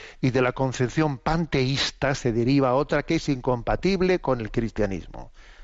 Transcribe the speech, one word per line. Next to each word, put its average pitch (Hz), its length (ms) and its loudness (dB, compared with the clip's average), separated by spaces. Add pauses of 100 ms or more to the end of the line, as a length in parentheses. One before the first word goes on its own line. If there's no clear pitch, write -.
(200)
y 131 100 2
de 127 120 4
la 123 100 2
concepción 135 640 0
panteísta 143 960 0
se 127 180 -2
deriva 127 420 4
otra 147 300 0
que 170 120 -2
es - 120 -4
incompatible 147 920 0
con 127 200 -2
el 107 100 -6
cristianismo, 104 800 -4 (340)